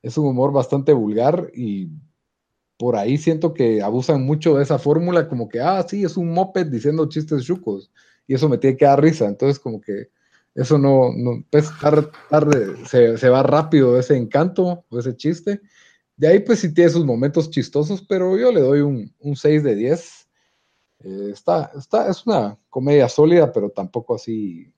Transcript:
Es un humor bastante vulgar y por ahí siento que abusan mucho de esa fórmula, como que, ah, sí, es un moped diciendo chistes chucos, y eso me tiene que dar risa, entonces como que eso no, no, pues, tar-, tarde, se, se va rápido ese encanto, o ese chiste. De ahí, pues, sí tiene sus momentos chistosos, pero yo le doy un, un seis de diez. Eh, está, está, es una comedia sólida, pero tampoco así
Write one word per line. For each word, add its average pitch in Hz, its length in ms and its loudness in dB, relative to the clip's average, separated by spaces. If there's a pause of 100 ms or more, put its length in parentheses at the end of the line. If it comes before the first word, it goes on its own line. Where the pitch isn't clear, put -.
Es 120 140 -8
un 151 100 0
humor 135 260 0
bastante 139 400 0
vulgar 120 600 0
y 101 340 -8 (880)
por 120 180 -2
ahí 117 220 -2
siento 160 340 -2
que 113 300 0
abusan 127 400 -2
mucho 151 340 0
de 143 60 2
esa 139 160 -2
fórmula, 165 500 0
como 117 200 -6
que, 117 120 -8
ah, 180 260 -2
sí, 202 180 -4
es 156 120 -6
un 170 160 -4
moped 185 340 -2
diciendo 147 420 -2
chistes 151 360 -6
chucos, 123 460 -8 (360)
y 135 80 -2
eso 147 140 0
me 120 100 0
tiene 131 180 2
que 147 80 4
dar 139 180 4
risa, 156 240 2
entonces 131 320 -2
como 110 220 -10
que 104 280 -12 (460)
eso 139 240 0
no, 135 380 2
no, 120 340 -6
pues, 151 180 2 (120)
tar-, 151 300 2 (200)
tarde, 147 460 0 (100)
se, 117 320 4
se 131 100 4
va 131 140 4
rápido 139 560 4
ese 131 180 2
encanto, 175 720 -2
o 117 100 -8
ese 123 180 -6
chiste. 175 440 -6 (560)
De 147 120 2
ahí, 190 120 6
pues, 226 200 0
sí 156 140 -4
tiene 170 160 6
sus 165 140 0
momentos 143 460 -2
chistosos, 151 580 -4
pero 185 300 0
yo 247 140 2
le 180 80 2
doy 139 200 4
un, 131 400 -4
un 143 160 -6
seis 151 260 2
de 127 140 0
diez. 135 520 -6 (760)
Eh, 101 280 -12
está, 170 460 -4
está, 214 300 -2
es - 180 -6
una 117 320 -2 (120)
comedia 135 380 2
sólida, 156 440 4
pero 104 180 -2
tampoco 110 460 -8
así 101 600 -10